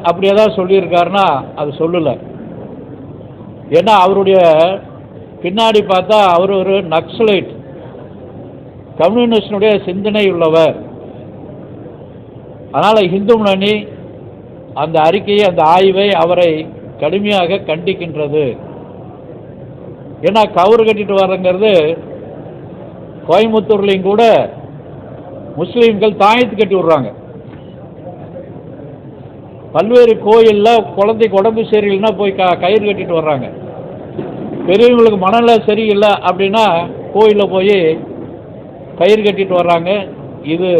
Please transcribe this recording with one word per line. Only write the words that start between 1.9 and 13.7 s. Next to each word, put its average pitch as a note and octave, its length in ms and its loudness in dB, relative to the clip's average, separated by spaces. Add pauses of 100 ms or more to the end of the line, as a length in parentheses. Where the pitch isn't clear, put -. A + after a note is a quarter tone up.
ஏன்னா G3 160 4 (100)
அவருடைய F#3+ 340 4 (1040)
பின்னாடி G#3+ 380 2 (120)
பார்த்தா F#3 260 2 (160)
அவர் F#3+ 240 2
ஒரு F#3+ 160 0 (180)
நக்சலைட், F3+ 560 0 (1500)
கம்யூனிஸ்டினுடைய G#3+ 680 2 (160)
சிந்தனை G3+ 360 -2 (100)
உள்ளவர். D#3+ 440 2 (2000)
அதனால G3+ 300 2 (140)
இந்து G3+ 220 2
முன்னணி G3+ 340 0 (1120)